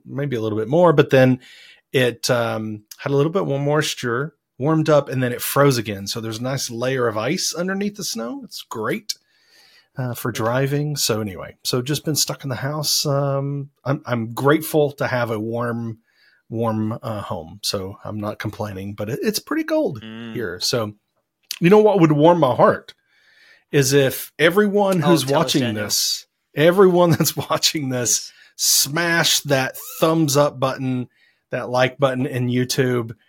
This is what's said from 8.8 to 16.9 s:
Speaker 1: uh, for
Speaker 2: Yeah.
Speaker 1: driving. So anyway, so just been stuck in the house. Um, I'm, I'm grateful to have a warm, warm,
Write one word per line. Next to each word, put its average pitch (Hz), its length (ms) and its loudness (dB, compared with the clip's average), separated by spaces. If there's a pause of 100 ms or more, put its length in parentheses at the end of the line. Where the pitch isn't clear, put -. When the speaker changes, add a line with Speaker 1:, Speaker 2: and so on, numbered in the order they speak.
Speaker 1:
uh, 123 200 -6
for - 160 -6
Speaker 2:
Yeah. 101 60 -8
Speaker 1:
driving. 139 580 -2
So 110 260 -2
anyway, 90 420 -10
so 127 200 -2
just 143 200 -4
been 156 120 -4
stuck - 280 -4
in 139 60 -6
the 120 60 -4
house. 147 500 -4
Um, 139 640 -2 (160)
I'm, 139 220 -2
I'm 117 260 -4
grateful 147 600 2
to 135 120 -4
have 120 240 -2
a 110 100 -4
warm, 117 600 -4 (500)
warm, 110 540 -2